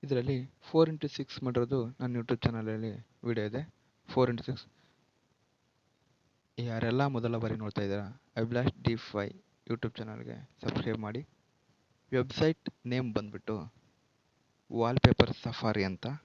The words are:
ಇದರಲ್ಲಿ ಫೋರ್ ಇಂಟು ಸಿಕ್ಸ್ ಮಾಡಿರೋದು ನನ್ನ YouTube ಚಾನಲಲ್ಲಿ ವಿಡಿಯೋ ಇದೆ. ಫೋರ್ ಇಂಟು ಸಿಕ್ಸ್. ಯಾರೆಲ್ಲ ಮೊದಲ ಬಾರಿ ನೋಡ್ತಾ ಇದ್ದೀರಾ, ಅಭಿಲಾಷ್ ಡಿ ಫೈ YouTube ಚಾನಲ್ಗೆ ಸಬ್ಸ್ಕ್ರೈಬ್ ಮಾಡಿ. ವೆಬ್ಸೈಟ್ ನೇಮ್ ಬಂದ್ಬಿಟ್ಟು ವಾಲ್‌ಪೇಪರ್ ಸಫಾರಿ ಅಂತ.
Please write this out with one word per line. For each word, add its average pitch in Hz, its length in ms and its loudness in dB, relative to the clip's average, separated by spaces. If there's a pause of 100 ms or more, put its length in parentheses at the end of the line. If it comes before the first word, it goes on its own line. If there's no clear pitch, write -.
ಇದರಲ್ಲಿ 135 340 0 (240)
ಫೋರ್ 160 280 6
ಇಂಟು 156 180 -4
ಸಿಕ್ಸ್ - 360 -8
ಮಾಡಿರೋದು 123 360 2 (180)
ನನ್ನ 123 180 -2
YouTube 120 280 0
ಚಾನಲಲ್ಲಿ 110 480 -2 (320)
ವಿಡಿಯೋ 113 220 0
ಇದೆ. 113 160 -4 (480)
ಫೋರ್ 127 200 4
ಇಂಟು 120 140 -4
ಸಿಕ್ಸ್. - 220 -8 (1900)
ಯಾರೆಲ್ಲ 117 500 0
ಮೊದಲ 117 300 0
ಬಾರಿ 110 180 -2
ನೋಡ್ತಾ 107 260 -4
ಇದ್ದೀರಾ, 101 240 -2 (320)
ಅಭಿಲಾಷ್ 120 400 0
ಡಿ - 180 2
ಫೈ 104 300 -2 (400)
YouTube 117 300 -4
ಚಾನಲ್ಗೆ 113 420 -10 (220)
ಸಬ್ಸ್ಕ್ರೈಬ್ 117 400 -2
ಮಾಡಿ. 110 220 -6 (880)
ವೆಬ್ಸೈಟ್ 135 580 2 (160)
ನೇಮ್ 123 280 0
ಬಂದ್ಬಿಟ್ಟು 104 420 -4 (1160)
ವಾಲ್‌ಪೇಪರ್ 117 640 6
ಸಫಾರಿ 107 480 0
ಅಂತ. 95 220 -2 (200)